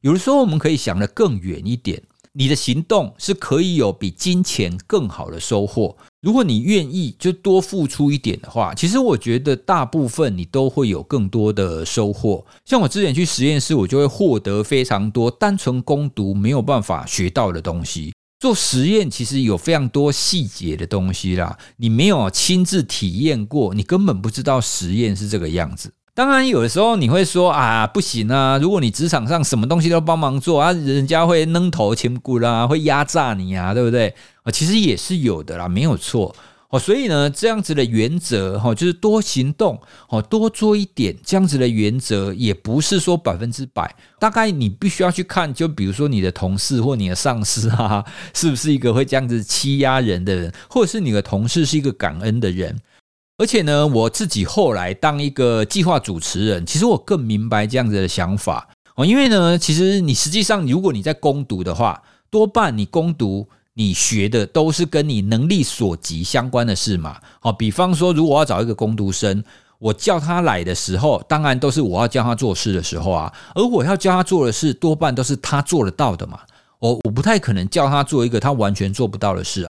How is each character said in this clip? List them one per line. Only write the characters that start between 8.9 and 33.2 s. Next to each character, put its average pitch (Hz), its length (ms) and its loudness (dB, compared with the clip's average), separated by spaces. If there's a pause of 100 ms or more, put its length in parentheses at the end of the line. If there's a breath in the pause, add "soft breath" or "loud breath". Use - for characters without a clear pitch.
我 233 220 2
觉 120 220 0
得 139 160 0
大 165 280 0
部 143 220 -2
分 113 320 -2
你 87 60 -6
都 135 260 0
会 135 180 0
有 92 140 -2
更 110 260 -2
多 107 240 2
的 87 320 -2
收 104 280 -2
获。 101 340 -2 (180 soft breath)
像 254 160 4
我 170 60 8
之 202 180 0
前 160 80 2
去 175 120 2
实 131 200 -2
验 147 160 4
室， 160 140 0
我 113 100 4
就 120 140 0
会 143 80 4
获 135 320 2
得 101 240 -2
非 131 220 2
常 107 260 0
多 117 180 2
单 202 300 0
纯 127 240 -2
攻 147 280 0
读 98 220 -2
没 101 180 2
有 135 120 0
办 127 180 0
法 90 260 -4
学 92 220 -2
到 104 220 0
的 85 100 -6
东 85 240 -6
西。 78 300 -8 (240)
做 254 160 2
实 131 320 0
验 196 240 2
其 123 140 -6
实 135 160 -2
有 107 180 2
非 165 140 -2
常 143 160 2
多 143 240 2
细 151 340 -2
节 82 300 -6
的 82 100 -6
东 92 260 -2
西 92 220 -2
啦， 87 240 -4 (200 loud breath)
你 117 100 0
没 117 180 4
有 135 240 2
亲 180 340 2
自 175 200 0
体 90 360 -4
验 135 240 0
过， 107 300 -2
你 104 80 -2
根 190 240 0
本 101 160 0
不 110 80 -2
知 127 140 -8
道 131 160 2
实 92 320 -4
验 107 240 0
是 104 120 -6
这 104 120 -2
个 80 80 -4
样 80 260 -2
子。 - 180 -14 (220)
当 262 140 2
然 262 200 2
有 208 120 2
的 117 80 2
时 131 120 -2
候 226 160 4
你 143 120 2
会 180 160 4
说 180 300 2
：“啊， 113 320 2
不 - 140 -2
行 110 280 -2
啊， 135 300 2
如 151 100 2
果 196 120 0
你 120 100 2
职 156 180 -2
场 151 160 0
上 156 200 0
什 - 120 0
么 113 120 0
东 165 120 2
西 160 80 2
都 170 120 4
帮 160 180 0
忙 139 220 0
做 156 200 2
啊， 165 120 4
人 139 340 0
家 165 180 2
会 170 200 4
扔 170 260 2
头 110 240 0
钱 120 260 -2
骨 123 200 0
啦， 117 260 2
会 156 160 0
压 147 220 2
榨 139 300 0